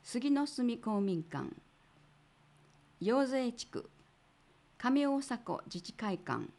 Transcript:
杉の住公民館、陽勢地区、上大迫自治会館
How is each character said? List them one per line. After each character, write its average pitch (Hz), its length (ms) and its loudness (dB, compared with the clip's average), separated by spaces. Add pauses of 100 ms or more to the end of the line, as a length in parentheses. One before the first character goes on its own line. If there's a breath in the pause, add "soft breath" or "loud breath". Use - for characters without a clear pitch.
杉 247 300 -2
の 277 140 4
住 240 320 0
公 214 220 0
民 185 220 2
館、 135 240 -6 (1500)
陽 247 240 4
勢 254 280 0
地 - 140 -10
区、 - 220 -8 (880)
上 277 280 4
大 277 140 2
迫 240 460 -4
自 175 140 -8
治 - 120 -14
会 196 260 -2
館 120 300 -4 (100)